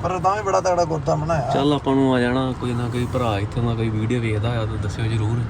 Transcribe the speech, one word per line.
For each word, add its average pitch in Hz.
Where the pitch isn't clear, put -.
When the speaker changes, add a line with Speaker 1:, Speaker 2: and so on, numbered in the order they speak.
Speaker 1:
ਪਰ 180
ਤਾਂ 185
ਵੀ 214
ਬੜਾ 190
ਤਗੜਾ 175
ਗੁਰਦੁਆਰਾ 156
ਬਣਾਇਆ। 156
Speaker 2:
ਚੱਲ, 143
ਆਪਾਂ 135
ਨੂੰ 135
ਆ 123
ਜਾਣਾ 127
ਕੋਈ 123
ਨਾ 120
ਕੋਈ 123
ਭਰਾ 117
ਇੱਥੋਂ 104
ਦਾ, 117
ਕੋਈ 113
ਵੀਡੀਓ 113
ਵੇਖਦਾ 110
ਆ 113
ਤਾਂ 107
ਦੱਸਿਓ 107
ਜ਼ਰੂਰ 110